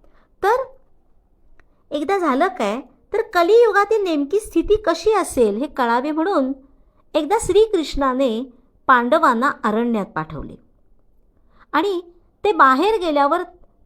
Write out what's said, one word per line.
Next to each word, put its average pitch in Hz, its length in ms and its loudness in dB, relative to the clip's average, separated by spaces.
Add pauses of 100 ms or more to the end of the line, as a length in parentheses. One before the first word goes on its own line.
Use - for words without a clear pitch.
(440)
तर 427 120 2 (1400)
एकदा 320 260 -2
झालं 320 300 0
काय, 247 340 -4 (320)
तर 440 80 -2 (120)
कलियुगातील 403 680 4
नेमकी 311 360 -2
स्थिती 403 360 0
कशी 427 380 0
असेल 233 440 0
हे 285 100 -4
कळावे 254 440 -2
म्हणून 302 420 -2 (600)
एकदा 311 280 0
श्रीकृष्णाने 277 1120 0 (340)
पांडवांना 247 640 2 (120)
अरण्यात 220 420 -2
पाठवले - 500 -12 (1160)
आणि 349 300 -2 (420)
ते 415 80 2
बाहेर 311 480 4
गेल्यावर 311 440 0 (420)